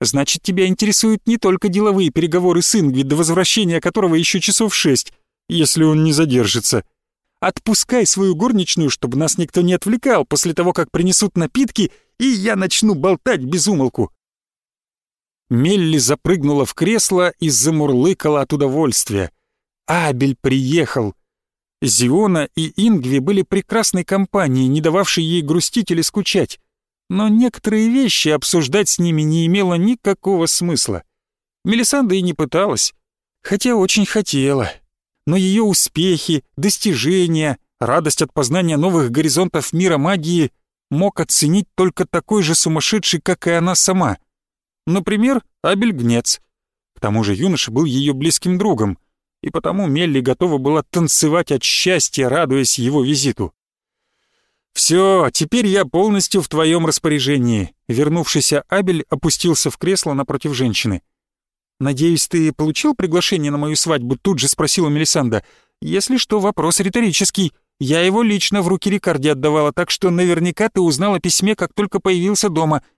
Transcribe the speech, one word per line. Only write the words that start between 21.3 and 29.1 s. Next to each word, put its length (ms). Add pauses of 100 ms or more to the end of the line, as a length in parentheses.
Зиона 720
и 200
Ингви 420
были 240
прекрасной 640
компанией, 640
не 120
дававшей 440
ей 180
грустить 480
или 100
скучать. 580 (500)
Но 200
некоторые 600
вещи 400
обсуждать 600
с 100
ними 240